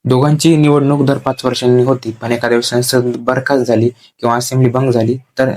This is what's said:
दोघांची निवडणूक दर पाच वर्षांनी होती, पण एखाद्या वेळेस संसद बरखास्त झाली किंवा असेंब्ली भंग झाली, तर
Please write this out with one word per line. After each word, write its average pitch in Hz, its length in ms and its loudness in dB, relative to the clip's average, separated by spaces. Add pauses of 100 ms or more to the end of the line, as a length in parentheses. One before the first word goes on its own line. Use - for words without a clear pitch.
दोघांची 147 520 2
निवडणूक 143 500 2
दर 139 120 0
पाच 131 260 -6
वर्षांनी 123 380 2
होती, 131 280 -2
पण 117 220 -6
एखाद्या 120 160 -4
वेळेस 120 200 0
संसद 123 500 -2
बरखास्त 127 460 -2
झाली 113 240 2
किंवा - 480 -4
असेंब्ली 127 340 0
भंग 127 200 -2
झाली, 117 260 0 (220)
तर 131 180 0